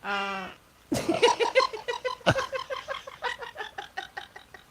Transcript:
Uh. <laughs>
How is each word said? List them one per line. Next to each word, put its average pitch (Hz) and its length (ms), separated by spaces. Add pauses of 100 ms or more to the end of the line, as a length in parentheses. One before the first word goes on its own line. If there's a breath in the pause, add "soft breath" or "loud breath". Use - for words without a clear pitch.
Uh. 196 440 (440)
<laughs> - 3750 (160)